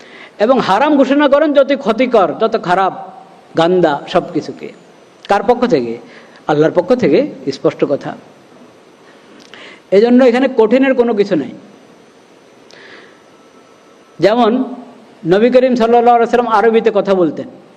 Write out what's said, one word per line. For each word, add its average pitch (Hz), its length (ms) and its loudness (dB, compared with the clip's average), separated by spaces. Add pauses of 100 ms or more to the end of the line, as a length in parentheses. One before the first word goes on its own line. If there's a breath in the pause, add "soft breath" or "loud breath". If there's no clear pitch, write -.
(400 loud breath)
এবং 240 200 2
হারাম 262 380 0
ঘোষণা 277 300 2
করেন 294 260 2
যত 277 180 2
ক্ষতিকর, 220 680 0
যত 220 240 -2
খারাপ, 180 300 -2 (640)
গান্দা 165 500 0
সব - 260 -4
কিছুকে। - 380 -10 (560)
কার 202 200 0
পক্ষ 240 180 0
থেকে? 120 320 -2 (500 loud breath)
আল্লাহর 151 240 2
পক্ষ 175 220 -2
থেকে, 233 340 0 (240)
স্পষ্ট - 340 -4
কথা। 143 300 -8 (1800 loud breath)
এজন্য 240 320 4
এখানে 254 240 2 (100)
কঠিনের 254 360 2
কোনো 240 200 0
কিছু 202 220 -2
নাই। 127 140 -4 (2750 loud breath)
যেমন 233 440 2 (640)
নবী 208 220 2
করিম 247 260 2
সাল্লাল্লাহু 233 400 2
আলাইহি 233 160 0
সাল্লাম 240 220 0
আরবিতে 220 400 2
কথা 196 220 0
বলতেন। 147 320 -2 (300)